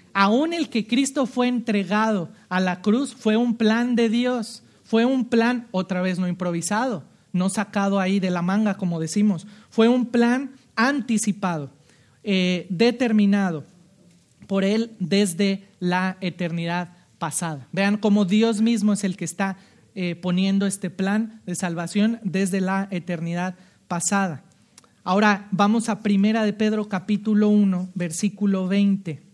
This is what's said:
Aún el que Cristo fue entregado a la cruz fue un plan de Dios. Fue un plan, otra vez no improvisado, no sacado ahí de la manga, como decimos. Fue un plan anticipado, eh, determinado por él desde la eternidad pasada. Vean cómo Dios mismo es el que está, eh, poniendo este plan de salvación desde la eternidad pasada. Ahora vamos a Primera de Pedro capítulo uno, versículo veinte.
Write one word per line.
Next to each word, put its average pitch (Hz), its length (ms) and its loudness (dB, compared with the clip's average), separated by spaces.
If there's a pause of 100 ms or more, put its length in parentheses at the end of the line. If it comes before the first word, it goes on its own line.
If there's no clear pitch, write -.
(180)
Aún 247 360 2
el 330 160 -4
que 220 160 -2
Cristo 269 400 0
fue 247 200 -2
entregado 208 840 0 (180)
a 185 100 0
la 180 220 0
cruz 240 340 0
fue 214 220 0
un 233 220 0
plan 233 380 2
de 233 120 2
Dios. 240 540 -2 (200)
Fue 226 220 2
un 262 220 0
plan, 233 460 2
otra 185 280 -2
vez 185 180 -2
no 185 80 -2
improvisado, 180 800 -4 (300)
no 185 160 0
sacado 196 500 -2
ahí 190 180 0
de 185 120 0
la 180 100 -2
manga, 196 380 0
como 170 200 -4
decimos. 175 480 0 (220)
Fue 226 200 4
un 247 180 2
plan 247 460 0 (220)
anticipado, 208 960 -2 (540)
eh, 180 460 0
determinado 202 960 2 (800)
por 196 180 0
él 220 360 0
desde 196 680 0 (120)
la 185 420 -2
eternidad 170 760 -6 (220)
pasada. 156 540 -6
Vean 196 260 0
cómo 208 260 4
Dios 214 380 2
mismo 214 320 2
es 202 100 -2
el 185 140 -4
que 170 80 -6
está, 190 320 -6 (360)
eh, 180 200 -4
poniendo 190 520 0
este 196 220 -6
plan 208 560 -4
de 180 120 -8
salvación 190 680 -2
desde 190 400 -2
la 196 280 -2
eternidad 175 640 -6 (320)
pasada. 175 580 -2 (600)
Ahora 202 460 2
vamos 214 400 2
a 208 100 -6
Primera 208 420 2
de 208 120 0
Pedro 214 340 -2
capítulo 208 640 2
uno, 190 440 2
versículo 190 720 -2
veinte. 196 540 0 (140)